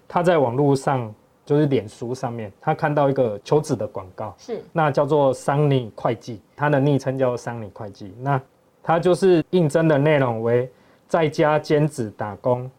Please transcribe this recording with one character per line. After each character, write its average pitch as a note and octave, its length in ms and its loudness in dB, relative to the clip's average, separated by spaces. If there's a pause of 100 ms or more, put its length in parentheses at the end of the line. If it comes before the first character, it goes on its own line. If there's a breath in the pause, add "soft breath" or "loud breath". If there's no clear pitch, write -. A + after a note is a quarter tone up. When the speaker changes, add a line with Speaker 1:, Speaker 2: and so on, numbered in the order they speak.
Speaker 1:
她 F3+ 160 -2
在 E3+ 160 4
网 B2 160 0
络 C#3 200 4
上， B2+ 380 -2 (320)
就 D3 100 0
是 D3+ 120 4
脸 A#2 200 -2
书 A#2+ 280 -10
上 A#2+ 180 -8
面， A2 260 -10
她 D#3+ 140 -2
看 D3+ 200 -2
到 C#3+ 180 2
一 - 20 -2
个 A#2 300 -2
求 D3+ 180 2
职 D3 140 -2
的 G#2 100 -6
广 G2 300 -12
告， G#2+ 240 -10
Speaker 2:
是。 A3+ 200 -10 (140)
Speaker 1:
那 D#3 160 2
叫 D3 160 0
做 C#3 260 2
“桑 C#3+ 380 0
尼 B2 260 0
会 C3 200 -4
计”， A2 260 -14 (140)
她 D3 160 -2
的 C#3+ 80 2
昵 C#3 180 2
称 C3+ 220 -4
叫 B2 180 0
“桑 A#2 240 -10
尼 G#2 100 -12
会 A2 200 -14
计”。 G2+ 280 -18
那 C3 220 0 (400)
她 E3+ 180 0
就 F3 140 2
是 F3 380 4
应 F3 180 2
征 E3 180 2
的 D#3 80 4
内 D3 220 4
容 A#2+ 240 0
为 A#2+ 260 0 (400 soft breath)
在 E3 220 2
家 D3+ 300 2
兼 D3 280 2
职 A2+ 300 -6
打 G#2 200 -8
工 B2+ 420 -2